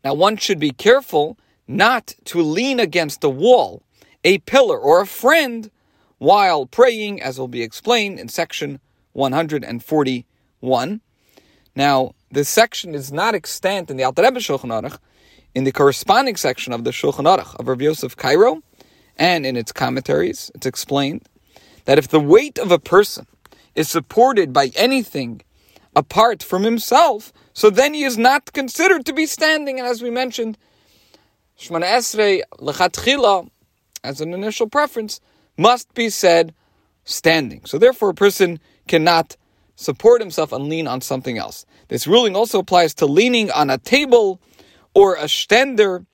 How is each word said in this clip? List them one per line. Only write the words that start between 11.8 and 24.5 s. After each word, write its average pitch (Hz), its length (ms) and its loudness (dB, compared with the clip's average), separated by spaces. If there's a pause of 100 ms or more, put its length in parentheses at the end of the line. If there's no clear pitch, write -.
this 139 180 -2
section 208 460 0
is 139 180 -12
not 208 220 -2
extant 185 560 -6
in 131 60 -8
the 131 80 -2
Alter 127 180 0
Rebbe 254 160 4
Shulchan 139 320 -6
Aruch. 113 280 -8 (560)
In 131 100 -2
the 135 80 0
corresponding 202 640 2
section 127 360 -6
of 117 120 -8
the 123 60 -2
Shulchan 143 340 -4
Aruch - 320 0
of 120 100 -10
Rav 127 140 -4
Yosef 151 360 -4
Karo, 214 460 2 (540)
and 170 300 0
in 127 100 -4
its 113 160 -8
commentaries, 135 840 -4
it's - 120 -12
explained 139 600 -6 (600)
that 139 120 6
if 135 100 0
the 156 120 4
weight 220 380 4
of 196 120 -4
a 175 80 4
person - 480 0 (480)
is 156 140 -4
supported 202 640 0